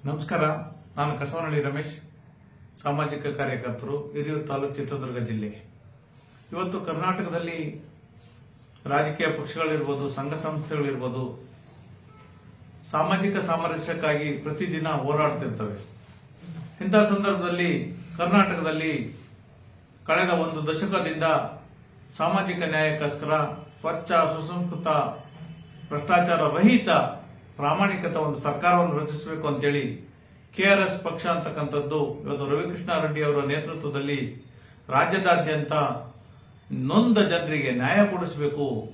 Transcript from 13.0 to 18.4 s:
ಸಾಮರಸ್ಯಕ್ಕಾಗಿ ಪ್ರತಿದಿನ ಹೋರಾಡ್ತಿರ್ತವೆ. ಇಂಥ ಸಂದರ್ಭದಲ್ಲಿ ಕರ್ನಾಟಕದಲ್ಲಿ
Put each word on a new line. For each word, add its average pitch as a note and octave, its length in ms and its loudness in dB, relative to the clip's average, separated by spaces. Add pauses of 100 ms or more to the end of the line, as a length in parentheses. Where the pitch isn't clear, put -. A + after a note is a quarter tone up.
ಸಾಮರಸ್ಯಕ್ಕಾಗಿ D#3+ 920 -2
ಪ್ರತಿದಿನ D#3 560 -4
ಹೋರಾಡ್ತಿರ್ತವೆ. C3+ 1000 -2 (1000)
ಇಂಥ G3 120 4
ಸಂದರ್ಭದಲ್ಲಿ F#3 1040 2 (180)
ಕರ್ನಾಟಕದಲ್ಲಿ D#3+ 1000 2 (840)